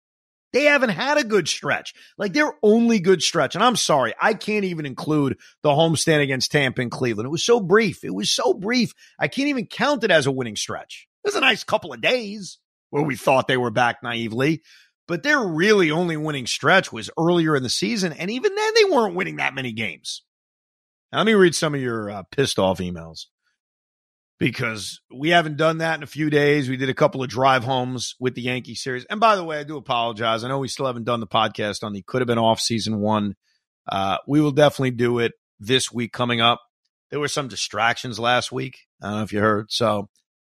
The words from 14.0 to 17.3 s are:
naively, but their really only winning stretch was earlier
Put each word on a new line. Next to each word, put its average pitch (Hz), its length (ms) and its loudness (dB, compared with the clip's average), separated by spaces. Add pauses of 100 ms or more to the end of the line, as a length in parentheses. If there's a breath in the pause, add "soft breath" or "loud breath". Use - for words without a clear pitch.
naively, 120 600 -2 (460 soft breath)
but 165 140 -4
their 285 220 2
really 180 460 4
only 170 240 0
winning 151 320 -6
stretch 175 460 2
was 90 160 -10 (100)
earlier 165 380 2